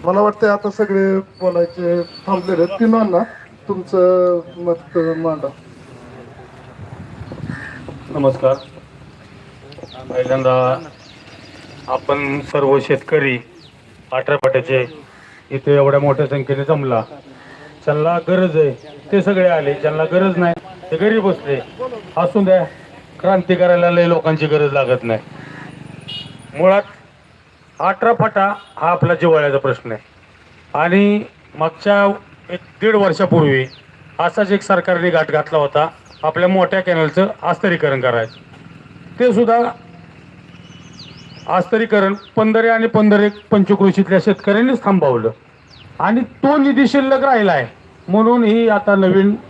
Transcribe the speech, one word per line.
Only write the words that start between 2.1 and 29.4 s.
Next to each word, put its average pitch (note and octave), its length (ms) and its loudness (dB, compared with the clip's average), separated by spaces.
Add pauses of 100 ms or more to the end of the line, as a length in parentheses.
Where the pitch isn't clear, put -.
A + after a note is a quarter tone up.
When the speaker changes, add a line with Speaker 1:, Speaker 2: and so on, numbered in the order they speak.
Speaker 1:
आहेत. F3+ 180 -2
तिनांना A3 380 2 (500)
तुमचं F3+ 720 2 (160)
मत F3 420 -4
मांडा. D#3+ 500 -4 (2500)
Speaker 2:
नमस्कार. C3+ 440 0 (1600)
पहिल्यांदा C3 680 0 (1120)
आपण C#3+ 520 -4
सर्व C#3 400 0
शेतकरी C#3 580 -2 (720)
अठरा C3 240 -2
फाट्याचे C3 680 -2 (460)
इथे C#3 260 0
एवढ्या C#3 240 4
मोठ्या C#3+ 260 0
संख्येने C#3 380 -4
जमला, C#3 360 0 (840)
ज्यांना D#3 340 0 (100)
गरज F3+ 280 0
आहे D3+ 140 2 (420)
ते G3 100 2
सगळे F#3 260 2
आले, D3 260 0
ज्यांना D#3 300 -2
गरज F3+ 340 0
नाही E3+ 160 2 (360)
ते D#3+ 60 -2
घरी G#3+ 220 0
बसले. C#3+ 420 -2 (560)
असू F3+ 280 0
द्या, F#3 200 4 (560)
क्रांती F#3 340 0
करायला F3 360 4
लय F3 180 2
लोकांची D#3+ 380 0
गरज D3 260 0
लागत B2+ 320 0
नाही. A2+ 160 -2 (1400)
मुळात F#3+ 240 2 (1000)
अठरा F#3+ 320 0
फाटा G#3+ 420 0 (220)
हा D#3+ 140 -2
आपला F3 240 0
जिव्हाळ्याचा D3+ 440 2